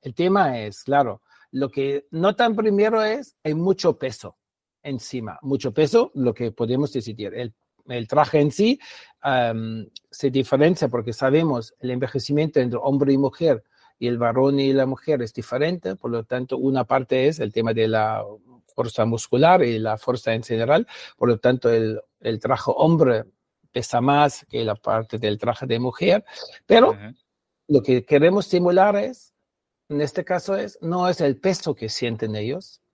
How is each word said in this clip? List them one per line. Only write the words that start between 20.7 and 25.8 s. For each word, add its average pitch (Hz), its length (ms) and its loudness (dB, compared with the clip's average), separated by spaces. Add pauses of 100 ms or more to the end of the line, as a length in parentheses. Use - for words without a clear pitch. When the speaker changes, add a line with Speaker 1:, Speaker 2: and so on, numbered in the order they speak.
Speaker 1:
por - 120 2
lo 113 100 2
tanto, 123 320 2
el, 110 300 0 (200)
el 113 200 -4
traje 127 340 -2
hombre 151 500 4 (460)
pesa 120 300 -2
más 143 460 2
que 117 180 -6
la 107 100 -2
parte 110 440 -4
del 107 200 -2
traje 117 280 -4
de 117 120 0
mujer, 170 460 0 (420)